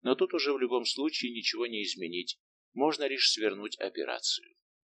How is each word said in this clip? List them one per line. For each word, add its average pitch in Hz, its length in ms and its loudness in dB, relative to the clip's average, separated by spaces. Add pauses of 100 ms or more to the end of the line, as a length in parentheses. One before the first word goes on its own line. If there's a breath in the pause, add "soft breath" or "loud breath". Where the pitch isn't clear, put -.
Но 123 120 4
тут 185 200 2
уже 143 180 2
в 135 60 0
любом 123 260 2
случае 131 480 -2
ничего 113 340 -2
не 110 160 -2
изменить, 87 560 -4 (360)
можно 147 340 2
лишь 135 220 2
свернуть 104 480 0
операцию. - 760 -4 (300)